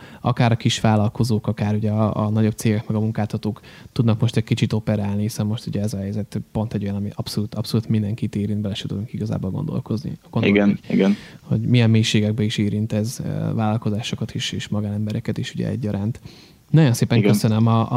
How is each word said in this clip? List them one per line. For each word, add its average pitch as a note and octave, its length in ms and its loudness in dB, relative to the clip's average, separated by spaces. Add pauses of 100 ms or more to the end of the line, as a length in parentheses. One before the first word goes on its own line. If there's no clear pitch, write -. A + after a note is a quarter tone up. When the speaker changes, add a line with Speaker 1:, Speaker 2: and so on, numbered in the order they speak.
(200)
Speaker 1:
akár A#2+ 320 2
a A2+ 40 2
kis - 240 0
vállalkozók, G#2+ 640 2
akár G#2 280 -2
ugye G#2+ 160 0
a, G#2+ 340 0
a G#2 60 0
nagyobb A2 220 2
cégek, G#2+ 360 0
meg A2 80 0
a G#2+ 40 0
munkáltatók G#2+ 600 -2 (320)
tudnak A2 280 2
most A#2+ 160 2
egy A2+ 80 2
kicsit - 280 0
operálni, G#2 500 0
hiszen G#2+ 240 -2
most G#2+ 200 -4
ugye G#2+ 140 -4
ez G#2+ 140 -2
a G2 40 -4
helyzet G2+ 420 -6 (120)
pont A2 220 -2
egy G2+ 80 -2
olyan, G2+ 140 -4
ami G2+ 180 -4
abszolút, - 400 -6
abszolút A2 340 -2
mindenkit G#2+ 480 -2
érint, G#2 240 -2
bele G2+ 140 -4
se - 120 -8
tudunk G#2+ 260 -6
igazából G#2+ 380 -4
gondolkozni. - 600 -6 (180)
Gondolni, G#2 280 2
Speaker 2:
Igen, G2+ 280 2
Speaker 1:
hogy, - 100 -4
Speaker 2:
igen. G2+ 200 4 (260)
Speaker 1:
hogy A2 180 0
milyen A2+ 300 4
mélységekbe G#2+ 520 2
is G#2+ 160 -2
érint G#2+ 340 0
ez, A2 320 -2
ö, G#2 300 -2
vállalkozásokat G#2+ 800 -2
is, - 180 -6
és - 160 -8
magánembereket G#2+ 680 -4
is - 160 -8
ugye A#2 140 -4
egyaránt. G#2 520 -4 (500)
Nagyon D3+ 220 6
szépen A#2 260 2
Speaker 2:
Igen. G2+ 120 4
Speaker 1:
köszönöm A2 360 4
a, A2+ 300 4